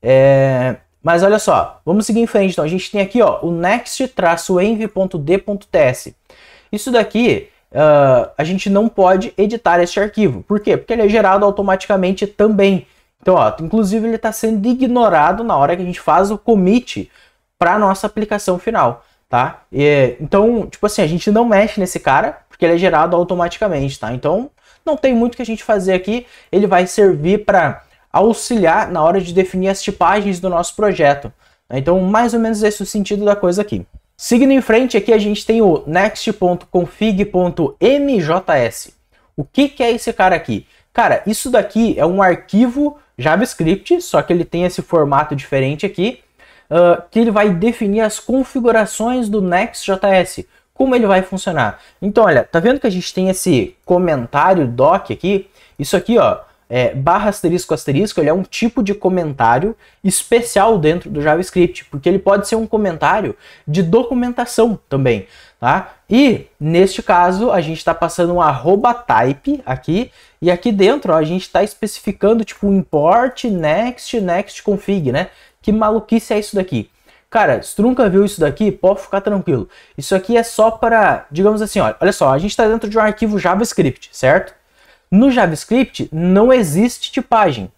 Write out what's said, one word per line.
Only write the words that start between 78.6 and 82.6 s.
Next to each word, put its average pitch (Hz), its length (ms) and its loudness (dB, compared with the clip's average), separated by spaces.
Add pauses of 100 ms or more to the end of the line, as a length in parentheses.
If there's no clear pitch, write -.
pode 190 300 0
ficar 196 200 -4
tranquilo. 180 480 -2 (280)
Isso 147 180 -4
aqui 226 220 0
é - 40 4
só 220 300 0
para, 220 580 0
digamos 202 320 0
assim, 208 180 -4
olha, 110 200 0
olha 185 120 2
só, 143 200 2
a 135 60 2
gente 202 180 -4
tá 226 120 2